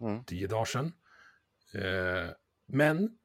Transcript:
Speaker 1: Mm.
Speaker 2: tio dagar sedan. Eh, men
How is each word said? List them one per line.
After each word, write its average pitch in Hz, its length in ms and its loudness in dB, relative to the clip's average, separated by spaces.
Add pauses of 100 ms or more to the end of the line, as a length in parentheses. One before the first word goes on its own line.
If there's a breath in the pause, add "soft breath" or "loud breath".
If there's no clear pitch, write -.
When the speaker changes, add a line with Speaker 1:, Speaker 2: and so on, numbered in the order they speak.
Speaker 1:
Mm. 113 220 -2
Speaker 2:
tio 92 240 -4
dagar 110 180 0
sedan. 147 260 -2 (840 soft breath)
Eh, 92 560 0 (360)
men 156 600 2